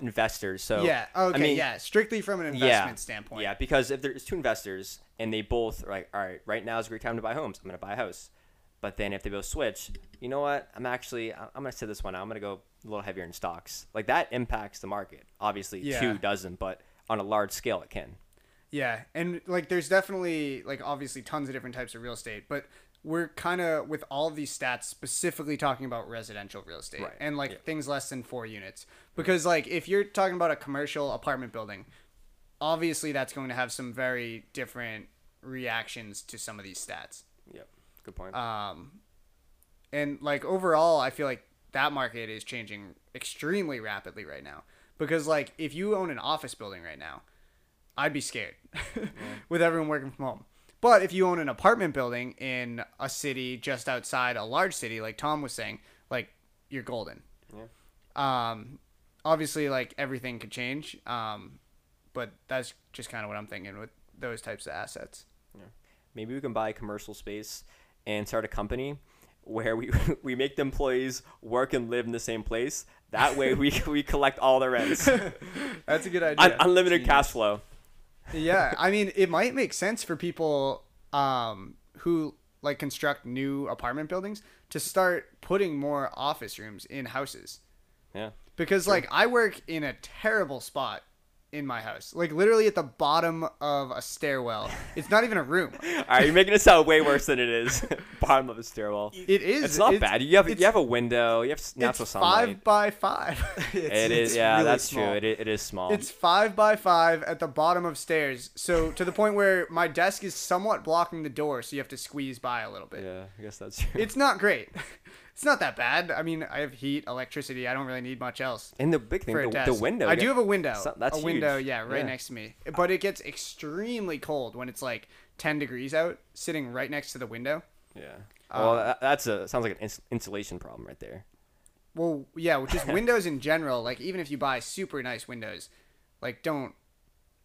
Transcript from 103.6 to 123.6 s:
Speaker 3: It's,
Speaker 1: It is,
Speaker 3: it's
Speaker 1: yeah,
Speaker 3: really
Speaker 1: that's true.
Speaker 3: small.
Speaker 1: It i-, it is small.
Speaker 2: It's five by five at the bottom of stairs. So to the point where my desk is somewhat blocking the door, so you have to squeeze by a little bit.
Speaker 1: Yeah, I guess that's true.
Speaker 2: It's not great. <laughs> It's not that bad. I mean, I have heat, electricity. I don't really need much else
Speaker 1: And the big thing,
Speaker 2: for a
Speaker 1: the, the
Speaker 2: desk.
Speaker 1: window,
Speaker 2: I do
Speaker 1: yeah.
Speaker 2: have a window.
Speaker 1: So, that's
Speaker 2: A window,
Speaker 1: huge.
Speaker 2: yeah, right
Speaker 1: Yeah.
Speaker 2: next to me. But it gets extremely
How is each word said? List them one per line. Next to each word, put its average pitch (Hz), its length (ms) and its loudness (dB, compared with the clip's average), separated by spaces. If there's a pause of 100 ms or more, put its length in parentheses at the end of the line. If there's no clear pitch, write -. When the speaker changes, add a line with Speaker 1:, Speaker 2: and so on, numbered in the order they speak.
Speaker 3:
It's, - 20 -6
Speaker 1:
It 113 360 2
is, 117 200 4
Speaker 3:
it's 117 40 2
Speaker 1:
yeah, 110 180 6
Speaker 3:
really 110 120 6
Speaker 1:
that's 120 240 4
true. 113 140 0
Speaker 3:
small. 101 100 2
Speaker 1:
It 104 100 0
i-, 110 40 2 (140)
it 110 60 -2
is 107 140 0
small. 92 320 -2
Speaker 2:
It's 208 160 -2
five 190 460 4
by 214 200 6
five 165 480 6
at 160 160 -4
the 160 80 -2
bottom 165 380 2
of 156 120 -4
stairs. 139 580 -2
So 160 380 2
to - 120 2
the 175 60 0
point 208 240 4
where 190 340 6
my 170 180 4
desk 175 360 2
is 180 120 -6
somewhat 185 480 0
blocking 165 400 2
the 147 60 -6
door, 139 320 -2
so - 140 -10
you 139 40 -4
have 131 100 -6
to 131 80 -12
squeeze 135 420 -8
by 120 220 -2
a 107 100 -8
little 98 160 -12
bit. - 160 -10
Speaker 1:
Yeah, 92 220 -10 (120)
I 107 40 -16
guess 104 160 -12
that's 101 220 -12
true. - 220 0
Speaker 2:
It's 220 140 -2
not 269 240 2
great. 175 340 2
<laughs> 185 60 -10 (560)
It's - 80 -12
not 277 180 4
that 135 140 0
bad. 151 360 0
I 143 100 -2
mean, 160 260 -4
I - 120 -6
have 143 160 -4
heat, 139 320 -4
electricity. 127 600 -8
I 123 60 -2
don't 135 140 -4
really 127 140 -6
need 127 180 -8
much 123 200 -8
else 131 380 -6
Speaker 1:
And 160 160 4
the 147 60 6
big 170 240 -2
thing, - 100 -2
Speaker 2:
for 151 80 2
a 131 40 0
Speaker 1:
the, 120 40 0
the 131 160 0
Speaker 2:
desk. 120 160 4
Speaker 1:
window, 185 260 2
Speaker 2:
I 165 60 8
do 170 120 4
Speaker 1:
yeah. - 20 4
Speaker 2:
have 262 100 4
a 240 60 4
window. 190 320 2
Speaker 1:
So, 123 200 -4
that's 131 220 0
Speaker 2:
A 151 60 -2
window, 147 340 2
Speaker 1:
huge. 131 80 -2
Speaker 2:
yeah, 127 140 -2
right 120 180 -4
Speaker 1:
Yeah. 151 80 0
Speaker 2:
next 131 220 -8
to 131 60 -12
me. 110 200 -12 (240)
But 175 140 4
it 185 100 2
gets 196 200 -2
extremely 180 960 -6